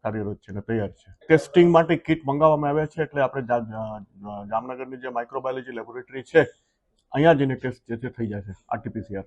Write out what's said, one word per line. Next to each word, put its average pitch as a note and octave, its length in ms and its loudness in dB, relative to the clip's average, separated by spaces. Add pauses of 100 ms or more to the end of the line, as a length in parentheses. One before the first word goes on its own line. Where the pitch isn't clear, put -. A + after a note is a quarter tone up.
કાર્યરત G#2 340 -6
છે - 160 -20
અને G2+ 80 -8
તૈયાર G#2 300 -4
છે. - 380 -16
ટેસ્ટિંગ E3+ 440 6
માટે E3 240 4
કિટ D#3+ 300 -2
મંગાવવામાં D3 440 4
આવ્યા D3+ 160 0
છે, D#3 160 -6
એટલે C#3+ 200 -2
આપણે C3 200 -2
જા-, A#2+ 180 0
જા-, G#2 880 -12
જામનગરની B2+ 480 -6
જે B2+ 120 -10
માઇક્રોબાયોલોજી B2+ 640 -8
લેબોરેટરી A#2+ 500 -12
છે, D#3+ 200 4 (720)
અહીંયા D#3 200 6
જઈને C3+ 220 2
ટેસ્ટ B2+ 340 -8
જે A#2 80 -6
છે, B2 160 -8
થઈ A#2 140 -6
જાય G2+ 140 -6
છે, G2 140 -14 (140)
આર A#2+ 100 -6
ટી A2 120 -10
પી A2 100 -8
સી G2 160 -10
આર. F#2+ 100 -8